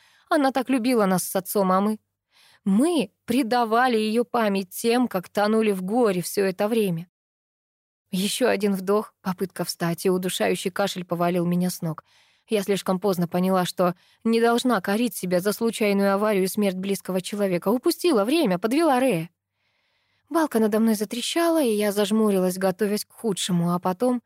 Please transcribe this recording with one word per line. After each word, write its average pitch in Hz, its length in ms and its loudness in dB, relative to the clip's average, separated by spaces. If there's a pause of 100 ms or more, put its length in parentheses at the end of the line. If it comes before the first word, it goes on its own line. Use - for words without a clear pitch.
(300)
Она 277 220 2
так 262 180 -2
любила 240 340 2
нас 185 200 2
с - 120 -6
отцом, 190 340 0
а 185 120 4
мы? 214 160 -2 (640)
Мы 240 460 2 (160)
предавали 240 720 2
ее 220 260 0
память 202 460 -2
тем, 233 360 0
как 185 220 -6
тонули 214 440 2
в 185 100 -4
горе 196 400 0
все 196 240 -2
это 190 200 -2
время. 196 420 -2 (1040)
Еще 202 380 -2
один 202 260 0
вдох, 196 460 -2
попытка 180 440 -6
встать, 170 420 -4
и 190 40 2
удушающий 185 600 -2
кашель 185 340 -4
повалил 175 400 0
меня 175 240 0
с - 140 -10
ног. 160 220 -6 (440)
Я 208 140 0
слишком 185 380 -2
поздно 175 260 0
поняла, 185 380 0
что 175 300 0 (280)
не 226 180 2
должна 233 400 2
корить 214 360 -2
себя 180 240 0
за 202 120 0
случайную 202 600 0
аварию 202 320 2
и 185 40 -2
смерть 196 280 -2
близкого 185 460 -4
человека. 190 460 -2
Упустила 254 560 2
время, 240 340 0
подвела 262 420 2
Рэя. 185 300 0 (960)
Балка 294 300 0
надо 220 200 2
мной 226 160 2
затрещала, 311 680 0
и 240 80 2
я 208 220 0
зажмурилась, 202 640 0
готовясь 196 460 -2
к - 80 -20
худшему, 175 600 -2
а 180 60 0
потом, 233 480 0